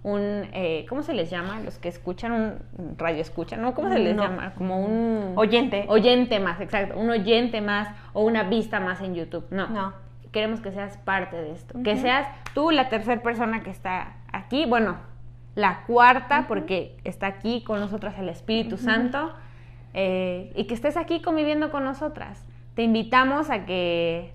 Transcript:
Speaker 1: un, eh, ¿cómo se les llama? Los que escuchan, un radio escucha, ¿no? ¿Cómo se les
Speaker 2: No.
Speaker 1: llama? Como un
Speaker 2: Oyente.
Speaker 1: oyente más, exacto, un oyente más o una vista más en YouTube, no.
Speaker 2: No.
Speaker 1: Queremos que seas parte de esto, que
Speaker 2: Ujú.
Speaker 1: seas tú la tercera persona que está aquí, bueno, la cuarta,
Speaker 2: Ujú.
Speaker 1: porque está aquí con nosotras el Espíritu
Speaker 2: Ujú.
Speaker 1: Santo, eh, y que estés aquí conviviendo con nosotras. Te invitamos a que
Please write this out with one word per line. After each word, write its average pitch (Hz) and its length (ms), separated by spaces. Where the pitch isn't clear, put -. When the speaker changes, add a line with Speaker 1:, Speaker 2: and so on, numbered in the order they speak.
Speaker 1:
un, 202 160
eh, 165 360
¿cómo 277 140
se 320 100
les 165 160
llama? 185 300
Los - 180
que - 100
escuchan, 180 440
un 214 640
radio 165 240
escucha, 170 340
¿no? 247 200
¿Cómo 302 140
se 370 100
les 214 160
Speaker 2:
No. 208 80
Speaker 1:
llama? 185 340
Como 185 260
un 220 520
Speaker 2:
Oyente. 214 540
Speaker 1:
oyente 240 500
más, 190 200
exacto, 202 400
un 226 120
oyente 226 500
más 208 260
o 208 100
una 220 200
vista 220 360
más 277 220
en 190 120
YouTube, 165 380
no. 190 160
Speaker 2:
No. 196 260
Speaker 1:
Queremos 220 280
que 196 120
seas 202 260
parte 190 380
de 160 160
esto, - 320
que 311 100
Speaker 2:
Ujú. 262 80
Speaker 1:
seas 262 260
tú 311 160
la 269 180
tercera 220 320
persona 226 400
que - 80
está 185 460
aquí, 254 340
bueno, 220 320
la 196 320
cuarta, 247 540
Speaker 2:
Ujú. 294 80
Speaker 1:
porque 190 560
está 190 240
aquí 220 360
con 214 160
nosotras 196 380
el 190 120
Espíritu 220 460
Speaker 2:
Ujú. 240 100
Speaker 1:
Santo, 247 460
eh, 185 600
y 202 100
que 233 80
estés 294 240
aquí 330 240
conviviendo 302 480
con 285 140
nosotras. 269 600
Te - 80
invitamos 254 680
a 196 140
que 170 680